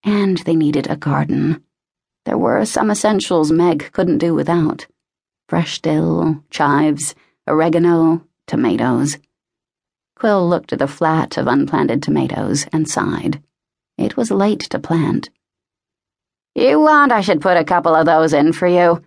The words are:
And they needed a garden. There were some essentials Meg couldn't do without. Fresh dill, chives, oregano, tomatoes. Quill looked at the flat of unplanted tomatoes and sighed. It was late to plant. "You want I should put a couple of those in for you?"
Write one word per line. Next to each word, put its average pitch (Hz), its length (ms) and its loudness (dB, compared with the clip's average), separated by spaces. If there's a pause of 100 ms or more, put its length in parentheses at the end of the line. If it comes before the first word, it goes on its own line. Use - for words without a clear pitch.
And 196 440 0
they 170 100 0
needed 151 320 0
a - 80 -4
garden. 143 680 -2 (600)
There - 140 -2
were - 260 0
some 220 260 -2
essentials 185 600 0
Meg 165 400 0
couldn't 175 240 0
do 165 180 0
without. 151 520 -2 (600)
Fresh - 360 -4
dill, 160 680 0
chives, 147 680 0 (320)
oregano, 165 760 2 (240)
tomatoes. 123 720 -2 (1000)
Quill 196 320 2
looked - 240 -2
at - 60 -6
the 139 100 0
flat 160 480 -2
of 156 120 -2
unplanted 139 540 0
tomatoes 131 680 -2
and 156 160 -2
sighed. - 540 -6 (560)
It - 180 -4
was 233 140 -4
late 202 300 0 (100)
to - 80 -4
plant. - 500 -2 (1300)
"You 277 240 2
want 294 320 4
I 214 80 2
should 180 200 0
put 180 160 2
a 160 80 2
couple 170 300 2
of 160 120 4
those 160 260 4
in 151 200 2
for 180 140 -2
you?" 175 400 4